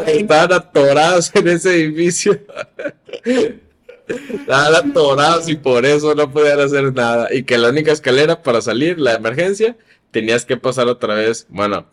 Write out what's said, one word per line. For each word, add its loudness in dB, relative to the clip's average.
estaban 2
atorados 2
en 2
ese 0
edificio. 0
<laughs> -2
Estaban 0
atorados 2
y -4
por 0
eso 2
no -2
podían 2
hacer 0
nada. -2
Y -2
que 0
la 2
única 0
escalera 0
para 0
salir, -2
la 2
emergencia, -2
tenías -2
que -4
pasar -2
otra -2
vez. -2
Bueno, -4